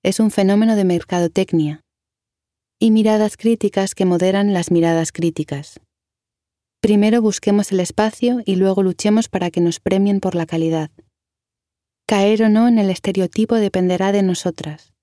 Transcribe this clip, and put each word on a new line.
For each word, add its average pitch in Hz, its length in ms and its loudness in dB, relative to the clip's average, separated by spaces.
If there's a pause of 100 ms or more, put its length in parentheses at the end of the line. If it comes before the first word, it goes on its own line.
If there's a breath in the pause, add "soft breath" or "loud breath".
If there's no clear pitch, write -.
Es 190 160 -2
un 214 140 2
fenómeno 208 420 2
de 202 100 0
mercadotecnia. 170 960 -2 (960)
Y 220 100 4
miradas 214 460 2
críticas 208 580 -2
que 190 100 -2
moderan 190 480 2
las 175 200 -2
miradas 165 400 0
críticas. 156 680 -6 (1000)
Primero 214 420 2
busquemos 208 480 -2
el 190 80 -2
espacio 220 680 -2
y 190 120 -2
luego 190 260 2
luchemos 208 460 0
para 180 240 -4
que 175 80 -2
nos 170 180 0
premien 196 400 0
por 185 160 -4
la 165 120 -2
calidad. 160 440 -4 (1160)
Caer 214 360 2
o 220 60 2
no 220 180 4
en 226 140 4
el 196 100 0
estereotipo 190 640 -2
dependerá 185 560 0
de 202 140 0
nosotras. 170 680 -6 (100)